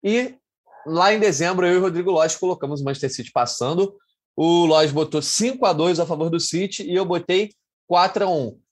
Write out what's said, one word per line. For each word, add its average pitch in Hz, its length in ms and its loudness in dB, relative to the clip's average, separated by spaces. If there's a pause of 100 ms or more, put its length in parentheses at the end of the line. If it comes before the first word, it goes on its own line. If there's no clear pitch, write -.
E 240 320 -2 (500)
lá 175 260 2
em 220 80 0
dezembro, 180 460 0
eu 175 80 4
e 180 40 4
o 180 40 2
Rodrigo 180 300 0
Lopes 160 240 2
colocamos 151 460 -4
o - 20 -6
Manchester 139 280 -4
City - 200 -12
passando. 156 640 -2 (400)
O 170 320 4
Lopes 156 240 4
botou 151 320 -2
cinco 254 420 -2
a 185 80 4
dois 165 260 2
a 170 60 0
favor 160 240 -4
do 170 100 -2
City 185 440 -4
e 175 100 -6
eu 190 120 0
botei 180 440 -2 (380)
quatro 185 380 2
a 190 40 0
um. 139 300 -4 (120)